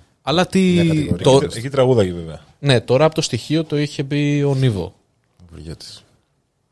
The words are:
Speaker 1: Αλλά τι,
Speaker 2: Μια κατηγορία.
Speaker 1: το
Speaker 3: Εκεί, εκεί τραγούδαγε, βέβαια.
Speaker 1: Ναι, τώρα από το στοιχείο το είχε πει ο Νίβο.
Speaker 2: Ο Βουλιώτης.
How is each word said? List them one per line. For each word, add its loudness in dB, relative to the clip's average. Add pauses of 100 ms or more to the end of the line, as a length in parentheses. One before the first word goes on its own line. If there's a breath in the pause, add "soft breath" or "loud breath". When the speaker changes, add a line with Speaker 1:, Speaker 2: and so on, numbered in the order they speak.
(240)
Speaker 1:
Αλλά 0
τι, 0
Speaker 2:
Μια 2
κατηγορία. -2
Speaker 1:
το 6
Speaker 3:
Εκεί, -6
εκεί -10
τραγούδαγε, 2
βέβαια. -12 (180)
Speaker 1:
Ναι, 2
τώρα 2
από 2
το -2
στοιχείο -4
το -4
είχε -6
πει -2
ο 0
Νίβο. -2 (460)
Speaker 2:
Ο -20 (100)
Βουλιώτης. -18 (680)